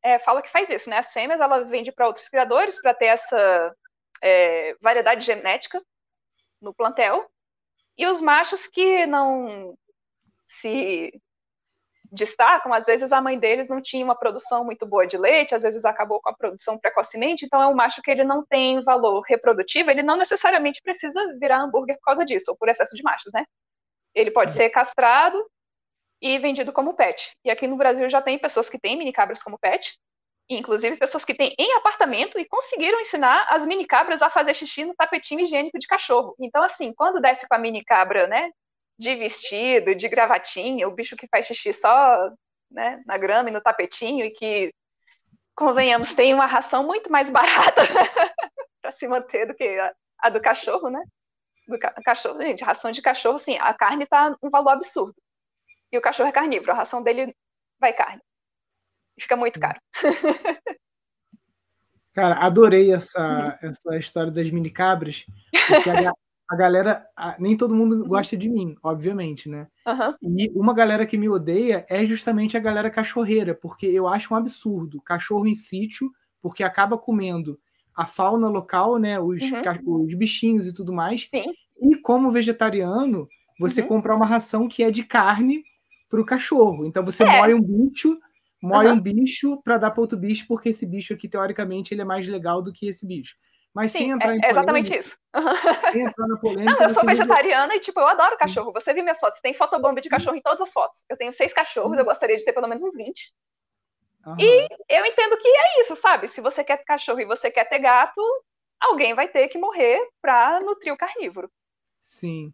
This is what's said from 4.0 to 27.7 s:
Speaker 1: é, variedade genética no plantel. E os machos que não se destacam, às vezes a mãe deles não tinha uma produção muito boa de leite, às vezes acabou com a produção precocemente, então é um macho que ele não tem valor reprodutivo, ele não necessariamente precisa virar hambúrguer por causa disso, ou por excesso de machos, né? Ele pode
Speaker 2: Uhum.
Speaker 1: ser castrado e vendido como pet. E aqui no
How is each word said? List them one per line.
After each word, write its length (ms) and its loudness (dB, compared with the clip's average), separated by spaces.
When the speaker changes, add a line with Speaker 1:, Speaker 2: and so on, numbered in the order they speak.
Speaker 1:
é, 600 4
variedade 440 2
genética 560 -4
no 120 -14
plantel. 520 0
E 100 0
os 140 0
machos 460 2
que 380 2
não 680 -2
se 680 -6
destacam, 640 2
às 140 -2
vezes 260 0
a 80 4
mãe 160 -4
deles 300 0
não 140 -6
tinha 220 -6
uma 120 0
produção 500 -4
muito 200 -10
boa 200 2
de 120 -6
leite, 360 2
às 80 -2
vezes 240 -2
acabou 360 -2
com 80 -4
a 60 -10
produção 420 -8
precocemente, 680 -4
então 160 2
é 60 6
um 80 2
macho 260 0
que 80 -4
ele 140 2
não 220 -2
tem 380 0
valor 440 2
reprodutivo, 640 2
ele 100 2
não 160 2
necessariamente 640 0
precisa 400 -8
virar 220 2
hambúrguer 360 -2
por 80 -12
causa 200 2
disso, 260 -4
ou 60 -8
por 120 -2
excesso 260 -2
de 80 -14
machos, 300 -4
né? 120 -4
Ele 160 2
pode 200 2
Speaker 2:
Uhum. 60 -6
Speaker 1:
ser 140 4
castrado 720 2
e 180 -2
vendido 340 -4
como 220 -2
pet. 360 0
E 60 0
aqui 160 -4
no 100 -6